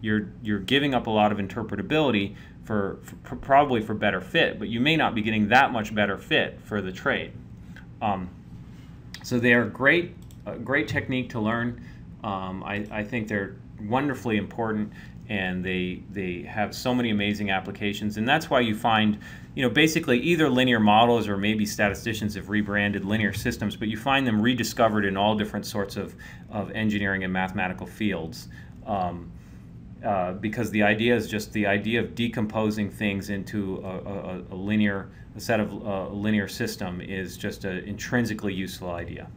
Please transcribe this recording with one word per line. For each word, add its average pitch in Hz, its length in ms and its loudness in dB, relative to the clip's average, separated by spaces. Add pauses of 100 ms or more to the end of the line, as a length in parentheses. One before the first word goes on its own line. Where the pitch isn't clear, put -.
you're, 107 240 2 (140)
you're 107 160 0
giving 139 340 2
up 120 140 2
a 117 40 -2
lot 107 220 6
of 101 60 -2
interpretability 104 960 0 (280)
for, 101 340 -2 (240)
for, - 140 -10
probably 135 440 6
for 107 140 -2
better 95 260 2
fit, - 380 2
but 104 100 -4
you 113 100 -2
may 151 180 4
not 117 180 2
be 107 80 0
getting 107 260 2
that 127 240 8
much 110 220 -2
better 107 240 2
fit - 440 0
for 104 200 -2
the 92 100 -6
trade. 92 400 -2 (720)
Um, 92 260 -2 (920)
so 123 160 -2
they 120 160 6
are 120 100 6
great, 139 500 2 (300)
a - 140 -8
great 139 300 -2
technique 127 420 -2
to 120 100 -4
learn. 117 420 -2 (400)
Um, 95 420 -4
I, 101 260 -4
I 107 120 -4
think 107 260 -4
they're 101 280 -2 (240)
wonderfully 120 560 0
important, 107 560 -2 (380)
and 92 340 -2
they, 92 460 -2
they 92 320 -6
have 104 320 -4
so 127 200 0
many 123 140 2
amazing 104 400 2
applications. 101 680 -2
And 110 100 0
that's 156 220 2
why 135 100 6
you 113 140 2
find, 107 460 4 (340)
you 139 80 -2
know, 123 80 4
basically 151 500 4
either 156 300 4
linear 123 300 6
models 107 480 8
or 101 100 0
maybe 107 260 2
statisticians 104 680 0
have 98 160 -8
rebranded 101 560 2
linear 104 260 0
systems, 117 420 -2
but 107 140 -4
you 110 80 -2
find 135 300 2
them 107 160 4
rediscovered 110 640 2
in 95 100 0
all 104 180 4
different 104 300 -4
sorts 101 320 -4
of, 92 180 -8 (360)
of 98 220 -4
engineering 104 520 0
and 92 80 -2
mathematical 92 540 -2
fields. 85 640 -4 (360)
Um, 87 480 -4 (720)
uh, 92 300 0
because 104 360 -4
the 107 120 2
idea 110 340 4
is 107 100 0
just 107 260 -4
the 107 140 2
idea 104 320 2
of - 160 -2
decomposing 110 760 0
things 98 400 -2
into 98 480 -4
a, 98 100 -8
a, 92 640 -8
a 98 40 -10
linear, 101 540 2 (260)
a 104 60 -12
set 110 200 2
of, 101 260 -4
uh, 95 220 -4
linear 101 380 0
system 92 540 -6
is 95 380 -8
just - 260 -8
an 92 200 -4
intrinsically 107 680 -2
useful 92 380 -6
idea. 82 360 -8 (100)